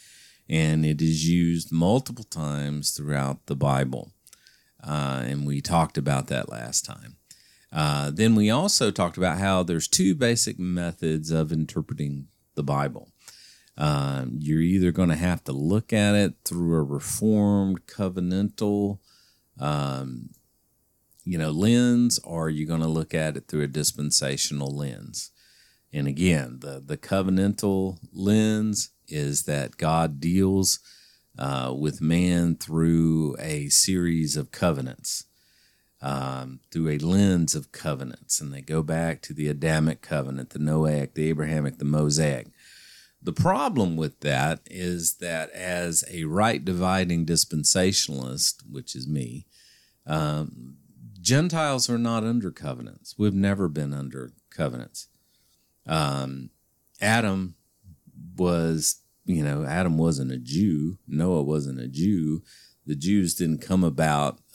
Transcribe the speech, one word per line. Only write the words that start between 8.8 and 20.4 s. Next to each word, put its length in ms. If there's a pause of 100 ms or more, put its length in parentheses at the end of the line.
talked 260
about 220
how 240
there's 240
two 260
basic 460
methods 720
of 200
interpreting 760 (260)
the 80
Bible. 500 (640)
Uh, 500 (100)
you're 240
either 300
gonna 260
have 260
to 80
look 400
at 240
it 200 (100)
through 300
a 80
reformed 1040
covenantal, 1120 (600)
um, 680 (960)